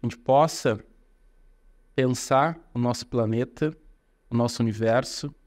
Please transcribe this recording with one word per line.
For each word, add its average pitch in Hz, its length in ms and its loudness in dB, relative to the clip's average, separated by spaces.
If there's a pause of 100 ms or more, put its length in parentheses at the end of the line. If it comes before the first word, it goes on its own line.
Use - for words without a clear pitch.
A 123 40 -4
gente 113 120 -6
possa 135 640 2 (1080)
pensar 135 640 2 (160)
o 123 40 -4
nosso 120 280 -2
planeta, 120 720 -2 (520)
o 117 80 -4
nosso 120 260 0
universo 113 720 -2 (120)